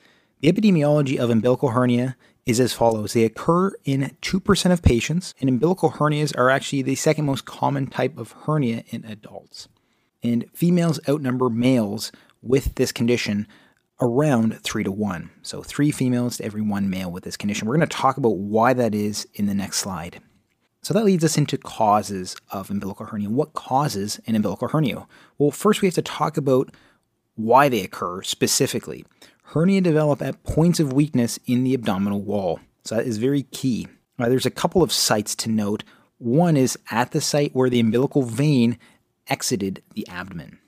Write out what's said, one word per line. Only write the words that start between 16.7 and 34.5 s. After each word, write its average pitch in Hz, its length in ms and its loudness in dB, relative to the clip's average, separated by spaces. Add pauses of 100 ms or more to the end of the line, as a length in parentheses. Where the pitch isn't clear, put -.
male 92 220 -4
with 90 140 -12
this - 120 -10
condition. 104 300 -4
We're 113 80 0
gonna 160 140 4
talk 131 300 0
about 113 180 2
why 107 360 2
that 120 220 0
is 104 400 -4
in 101 120 -2
the 101 80 -2
next 95 240 -4
slide. 87 420 -8 (600)
So - 100 -6
that 214 140 2
leads 180 180 4
us 156 140 2
into 143 180 0
causes 101 800 0 (140)
of 95 180 -8
umbilical 101 380 -6
hernia. 104 240 -6
What 143 240 -2
causes 110 720 -2
an 117 80 0
umbilical 104 340 0
hernia? 143 380 -2 (320)
Well, 143 120 4
first 208 300 0
we 196 80 2
have 170 60 -2
to 160 80 -2
talk 156 340 -4
about 135 340 2 (640)
why 120 340 4
they 117 100 0
occur 90 400 -8
specifically. - 840 -2 (380)
Hernia 190 360 2
develop 151 400 2
at 135 220 -6
points 165 380 2
of 143 120 0
weakness 127 540 2
in 123 180 0
the 131 80 2
abdominal 101 480 -2
wall. 98 400 -4 (240)
So 110 120 -6
that 117 100 0
is 113 100 -4
very 135 280 0
key. 113 440 -4 (300)
Uh, 120 100 0
there's 127 160 0
a 123 60 0